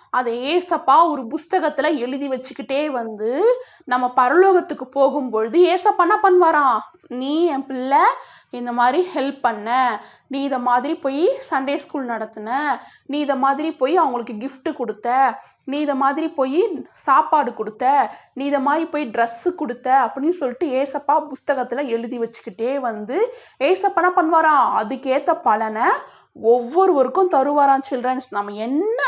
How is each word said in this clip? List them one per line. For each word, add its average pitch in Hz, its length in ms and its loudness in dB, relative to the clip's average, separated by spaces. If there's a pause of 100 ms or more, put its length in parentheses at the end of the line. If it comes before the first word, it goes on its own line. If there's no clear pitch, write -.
அதை 247 480 -2
ஏசப்பா 330 520 4
ஒரு 269 180 -6
புஸ்தகத்துல 302 720 -2
எழுதி 262 320 -4
வச்சுக்கிட்டே 262 560 -6
வந்து, 254 760 -2 (240)
நம்ம 247 300 -2
பரலோகத்துக்கு 339 680 4 (120)
போகும்பொழுது, 247 600 0
ஏசப்பா 359 400 4
என்ன 392 260 4
பண்ணுவாராம்? 320 560 4 (280)
நீ 277 380 -2
என் 277 200 -2
பிள்ளை, 262 340 0 (500)
இந்த 240 220 -8
மாதிரி 254 440 2
ஹெல்ப் 269 240 -4
பண்ண, 233 640 0 (240)
நீ 277 160 -6
இதை 269 160 -2
மாதிரி 254 360 0
போய் 294 340 0 (200)
சண்டே 277 280 -2
ஸ்கூல் 269 300 -8
நடத்தின, 233 720 -6 (260)
நீ 285 140 -4
இதை 285 160 -2
மாதிரி 269 380 0
போய் 285 240 0
அவங்களுக்கு 247 360 0
gift 269 420 -8
கொடுத்த, 240 640 -2 (280)
நீ 269 120 -4
இதை 285 160 -2
மாதிரி 277 340 0
போய் 269 300 -2 (340)
சாப்பாடு 285 600 2
கொடுத்த, 214 300 -8 (500)
நீ 269 120 -8
இதை 277 140 0
மாதிரி 294 260 0
போய் 302 220 -4
ட்ரெஸ்ஸு 233 480 -2
கொடுத்த 247 320 -6 (100)
அப்படின்னு 269 420 0
சொல்லிட்டு 262 340 -4
ஏசப்பா 277 500 -2
புஸ்தகத்துல 269 640 -4
எழுதி 233 320 -6
வச்சுக்கிட்டே 233 600 -6
வந்து 226 380 -6 (420)
ஏசப்பா 381 420 0
என்ன 359 140 4
பண்ணுவாராம்? 320 600 4
அதுக்கேத்த 262 680 -2
பலனை 220 460 0 (540)
ஒவ்வொருவருக்கும் 269 880 2
தருவாராம் 277 580 2
சில்ட்ரன்ஸ். 254 400 -4
நம்ம 202 320 -6
என்ன, 339 460 -2